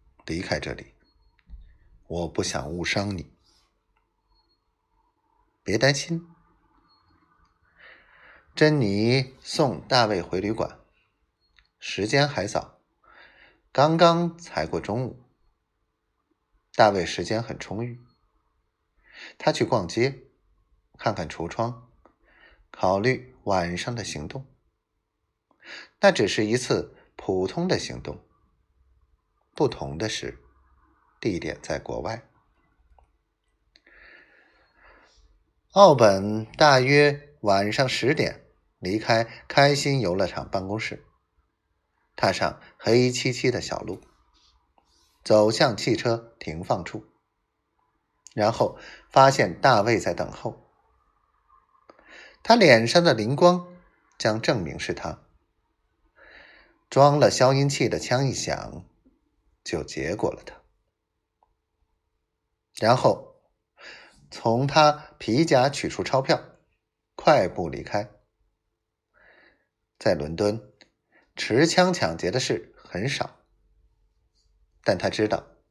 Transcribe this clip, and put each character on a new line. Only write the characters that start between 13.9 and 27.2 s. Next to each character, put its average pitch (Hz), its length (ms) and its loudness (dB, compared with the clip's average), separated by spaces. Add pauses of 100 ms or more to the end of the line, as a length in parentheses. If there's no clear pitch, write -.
刚 170 400 4
才 - 300 -6
过 85 120 -6
中 113 280 -6
午。 - 180 -16 (1500)
大 110 160 6
卫 92 160 -2
时 - 180 -6
间 113 180 -4
很 - 160 -12
充 101 240 -10
裕， 120 220 -12 (1300)
他 - 120 0
去 143 140 0
逛 98 240 -2
街， 131 360 -2 (720)
看 107 160 -4
看 87 120 -8
橱 82 220 -10
窗， 120 420 -8 (800)
考 95 300 0
虑 123 340 -4 (100)
晚 90 320 -2
上 120 180 -8
的 101 100 -8
行 76 240 -10
动。 139 180 -14 (1500)
那 196 120 6
只 107 160 0
是 110 160 -2
一 113 140 0
次 - 360 -4 (220)
普 95 300 -2